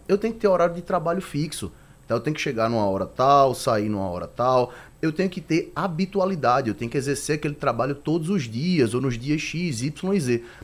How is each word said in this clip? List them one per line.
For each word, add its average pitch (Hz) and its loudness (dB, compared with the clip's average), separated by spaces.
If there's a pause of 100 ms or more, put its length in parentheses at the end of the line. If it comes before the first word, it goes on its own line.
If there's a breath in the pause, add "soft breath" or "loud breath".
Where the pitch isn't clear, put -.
eu 190 4
tenho 220 -4
que 226 -12
ter 208 2
horário 170 4
de 175 -8
trabalho 175 -2
fixo. 151 -6 (360 soft breath)
Então 113 0
eu 117 0
tenho 151 -2
que 151 -6
chegar 117 0
numa 110 2
hora 95 0
tal, 135 4
sair 107 0
numa 98 -2
hora 87 -6
tal. 123 2 (280 loud breath)
Eu 160 0
tenho 185 0
que 185 -6
ter 160 0
habitualidade, 160 0
eu 104 -2
tenho 120 -6
que 147 -4
exercer 143 -2
aquele 151 -4
trabalho 135 -2
todos 156 -2
os 190 0
dias, 120 2
ou 123 0
nos 131 0
dias 143 -2
X, 151 -4
Y 160 -2
e 196 2
Z. 120 2 (220 loud breath)